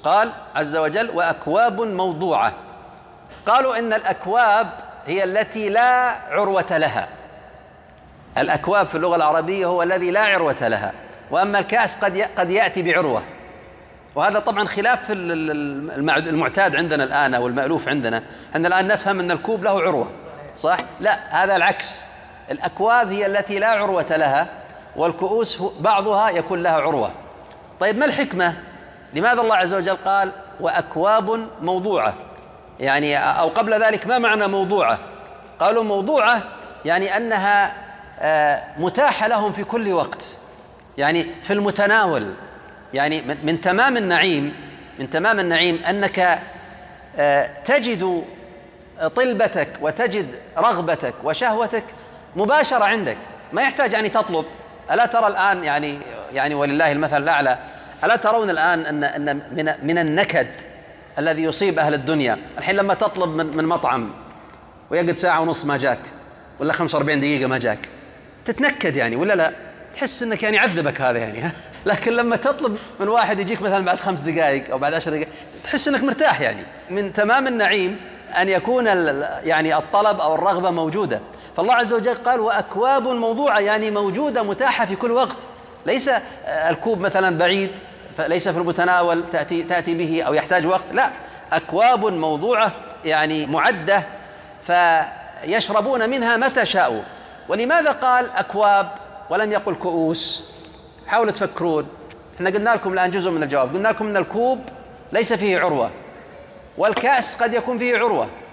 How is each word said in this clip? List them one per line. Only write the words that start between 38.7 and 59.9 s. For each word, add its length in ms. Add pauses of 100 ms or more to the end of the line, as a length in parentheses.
متاحة 500
لهم 260
في 100
كل 300
وقت، 420 (600)
يعني 300 (160)
في 100
المتناول. 800 (600)
يعني 280
من، 220
من 180
تمام 360
النعيم، 560 (460)
من 100
تمام 300
النعيم 500
أنك، 500 (800)
آه، 320 (160)
تجد 580 (920)
طلبتك 540 (120)
وتجد 540 (220)
رغبتك 560 (100)
وشهوتك 600 (520)
مباشرة 480
عندك، 340 (360)
ما 80
يحتاج 320
يعني 160
تطلب. 360 (460)
ألا 140
ترى 220
الآن، 360
يعني، 360 (340)
يعني 220
ولله 360
المثل 320
الأعلى، 360 (440)
ألا 120
ترون 340
الآن 360
أن، 180
أن 380 (100)
من، 220 (100)
من 140